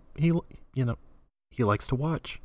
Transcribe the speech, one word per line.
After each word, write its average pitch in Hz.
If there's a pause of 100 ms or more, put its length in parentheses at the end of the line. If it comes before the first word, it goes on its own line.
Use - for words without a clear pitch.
(140)
he, 160
you -
know, 117 (520)
he 123
likes 104
to 131
watch. 151